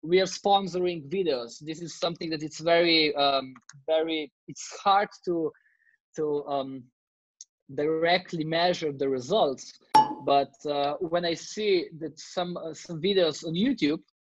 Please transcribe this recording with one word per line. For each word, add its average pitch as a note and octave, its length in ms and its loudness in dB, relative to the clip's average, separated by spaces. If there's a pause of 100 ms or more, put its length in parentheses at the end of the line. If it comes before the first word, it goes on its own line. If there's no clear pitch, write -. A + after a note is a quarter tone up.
we F3 180 4
are F3+ 100 0 (100)
sponsoring F3+ 680 0
videos. C#3 520 -2
This D#3 220 -10
is D#3+ 160 -12
something E3+ 320 -4
that D#3 120 -4
it's D#3 180 -10
very, E3 540 4
um, C#3 400 2 (320)
very, D#3+ 460 0 (160)
it's - 180 -14 (160)
hard G3+ 280 4 (160)
to, E3 260 0 (640)
to, D3 300 -2
um, C3+ 360 -4 (920)
directly D#3+ 720 0
measure D#3+ 480 0
the C#3 160 -2
results. C3+ 680 0 (460)
But, C#3 300 2 (120)
uh, C#3+ 340 -2
when F3 260 -2
I E3+ 80 0
see F#3+ 540 0 (120)
that D3+ 180 -10
some, F3 380 -6
uh, D#3+ 160 -10
some D#3+ 300 -12
videos F3+ 440 2
on D#3+ 80 -4
YouTube F3 480 2 (180)